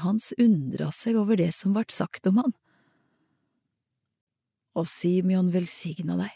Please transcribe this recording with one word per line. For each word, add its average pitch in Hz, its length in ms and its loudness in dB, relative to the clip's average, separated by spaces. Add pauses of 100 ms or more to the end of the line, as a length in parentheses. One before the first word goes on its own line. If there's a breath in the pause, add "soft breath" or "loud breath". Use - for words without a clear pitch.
hans 202 240 0 (100)
undra 151 560 2
seg 226 240 0
over 208 220 2
det 170 160 2
som 190 180 0
vart 220 200 -2
sagt - 360 -2
om 190 80 4
han. 254 140 0 (2250)
Og 165 140 -2
Simeon 185 580 2
velsigna 175 720 -4
dei 196 160 -4